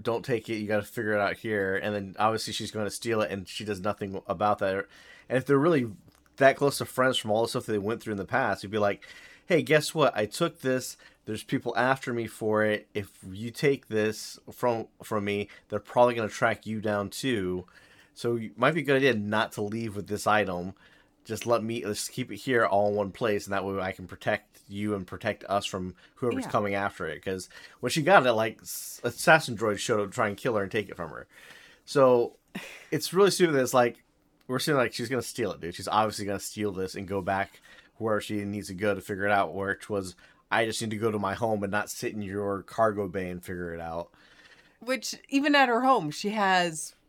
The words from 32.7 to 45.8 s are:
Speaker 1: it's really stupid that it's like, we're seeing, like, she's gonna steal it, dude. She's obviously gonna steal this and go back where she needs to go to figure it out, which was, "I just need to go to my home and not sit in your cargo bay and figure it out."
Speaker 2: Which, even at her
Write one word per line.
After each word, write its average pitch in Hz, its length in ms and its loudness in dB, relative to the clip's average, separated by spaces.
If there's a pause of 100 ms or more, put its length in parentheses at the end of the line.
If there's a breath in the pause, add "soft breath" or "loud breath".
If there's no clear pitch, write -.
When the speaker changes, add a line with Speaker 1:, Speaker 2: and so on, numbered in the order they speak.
Speaker 1:
it's 151 200 -2
really 185 200 6
stupid 170 240 4
that 131 60 6
it's 123 120 0
like, 120 300 4 (420)
we're 127 140 -2
seeing, 151 180 2
like, 117 160 2
she's 120 140 -6
gonna 123 140 -2
steal 107 280 -4
it, 76 100 -8
dude. 85 140 -8
She's 101 140 -8
obviously 107 380 2
gonna 98 120 -2
steal 104 320 -4
this 92 240 -6
and 98 140 -8
go 98 120 -2
back 95 400 -2 (380 soft breath)
where 107 220 0
she 104 240 -4
needs 101 240 -6
to 98 60 -10
go 101 200 0
to 98 60 -6
figure 101 260 -4
it 104 60 4
out, 95 200 2
which 98 380 -4
was, 95 240 -4 (380 soft breath)
"I 113 120 4
just 110 160 -4
need 113 100 -4
to 110 60 -4
go 110 140 2
to 104 80 -2
my 98 160 -2
home 107 300 -2
and 98 80 -4
not 104 180 -2
sit - 240 -6
in 104 80 -8
your 98 400 -4
cargo 104 460 0
bay 92 220 -4
and 90 140 -8
figure 87 300 -8
it 82 60 -8
out." 82 300 -8 (680 soft breath)
Speaker 2:
Which, 233 380 -6 (120)
even 294 280 4
at 269 120 8
her 233 140 4